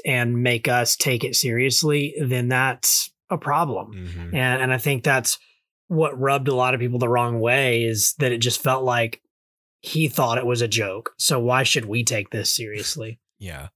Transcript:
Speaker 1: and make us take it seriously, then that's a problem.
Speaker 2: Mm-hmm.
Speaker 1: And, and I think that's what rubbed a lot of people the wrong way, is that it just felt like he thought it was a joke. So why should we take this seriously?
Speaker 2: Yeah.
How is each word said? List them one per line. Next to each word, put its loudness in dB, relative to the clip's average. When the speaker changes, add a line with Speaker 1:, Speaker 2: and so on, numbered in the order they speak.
Speaker 1:
and 0
make 0
us 2
take 0
it -4
seriously, 0
then 0
that's 0
a -2
problem. -2
Speaker 2:
Mm-hmm. -8
Speaker 1:
And, 2
and 2
I 0
think -2
that's 2
what 0
rubbed 2
a 2
lot 2
of -4
people -2
the 2
wrong 2
way, 2
is 0
that 2
it 0
just -2
felt 2
like 0
he 0
thought 0
it -2
was 0
a 0
joke. -4
So 0
why 2
should 0
we -4
take -2
this -2
seriously? -6
Speaker 2:
Yeah. -12